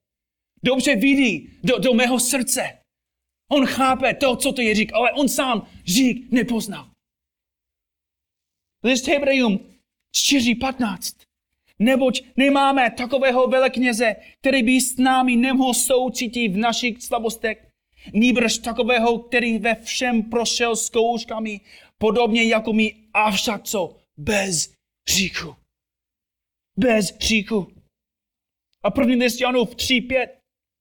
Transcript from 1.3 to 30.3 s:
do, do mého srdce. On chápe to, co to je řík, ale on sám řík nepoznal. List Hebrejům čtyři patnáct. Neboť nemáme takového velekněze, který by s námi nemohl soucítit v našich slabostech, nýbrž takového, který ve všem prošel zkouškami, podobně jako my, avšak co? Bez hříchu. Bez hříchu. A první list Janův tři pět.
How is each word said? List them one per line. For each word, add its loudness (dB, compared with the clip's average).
do, 0
do 2
mého 2
srdce. -4
On 2
chápe 0
to, 0
co -2
to -4
je 2
řík, 0
ale 0
on 0
sám -2
řík 0
nepoznal. -4
List 0
Hebrejům 0
čtyři 2
patnáct. -6
Neboť 2
nemáme 2
takového 0
velekněze, 0
který 0
by 2
s -4
námi 2
nemohl 2
soucítit -2
v -2
našich -2
slabostech, -6
nýbrž 2
takového, 0
který -2
ve -2
všem -4
prošel -2
zkouškami, -4
podobně 2
jako 0
my, -2
avšak -2
co? -4
Bez -2
hříchu. -4
Bez 2
hříchu. -2
A 0
první 2
list 0
Janův 0
tři 0
pět. -4